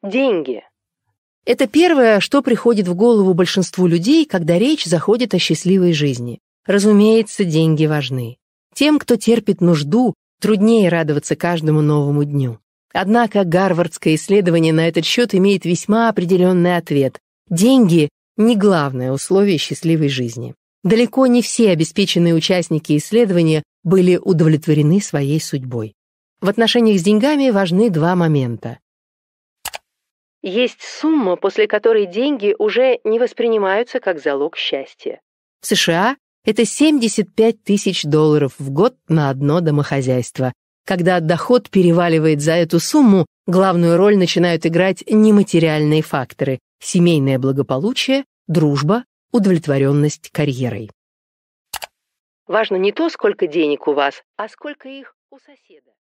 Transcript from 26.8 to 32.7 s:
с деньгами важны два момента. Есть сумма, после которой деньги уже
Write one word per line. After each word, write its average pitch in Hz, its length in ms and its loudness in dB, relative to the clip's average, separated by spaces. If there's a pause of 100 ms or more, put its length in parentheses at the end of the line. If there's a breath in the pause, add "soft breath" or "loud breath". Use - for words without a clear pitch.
с - 20 -6
деньгами 262 480 2
важны 196 400 0
два 165 240 0
момента. 131 640 -2 (1600)
Есть 208 400 -4
сумма, 277 520 -2
после 202 320 -2
которой 214 400 0
деньги 208 500 -2
уже 226 460 0